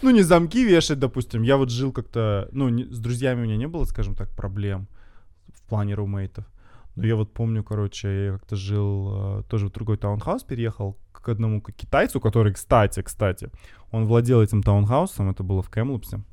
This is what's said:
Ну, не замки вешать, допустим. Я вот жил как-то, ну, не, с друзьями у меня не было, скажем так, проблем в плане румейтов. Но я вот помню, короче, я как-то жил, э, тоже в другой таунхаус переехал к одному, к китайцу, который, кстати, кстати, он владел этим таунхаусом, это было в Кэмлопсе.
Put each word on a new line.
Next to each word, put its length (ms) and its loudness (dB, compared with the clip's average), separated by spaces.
Ну, 80 6
не 100 8
замки 420 4
вешать, 360 4
допустим. 420 -2
Я 160 4
вот 140 2
жил 200 -2
как-то, 600 -4
ну, 180 -2
не, 140 -2
с 160 -12
друзьями 420 -2
у 40 -2
меня 120 -2
не 100 -4
было, 180 -4
скажем 280 -4
так, 220 -6
проблем 520 -6
в 160 -20
плане 260 -2
румейтов. 500 -6
Но 120 -4
я 80 2
вот 180 -2
помню, 300 -2
короче, 600 -4
я 80 -2
как-то 220 -8
жил, 840 -4
э, 100 -10
тоже 180 -2
в 40 -6
другой 260 -4
таунхаус 460 -4
переехал 540 -6
к 180 -12
одному, 320 0
к 100 -16
китайцу, 480 0
который, 340 4
кстати, 480 2
кстати, 480 -4
он 140 0
владел 380 4
этим 180 2
таунхаусом, 680 2
это 100 -6
было 220 -2
в 80 -10
Кэмлопсе. 500 -6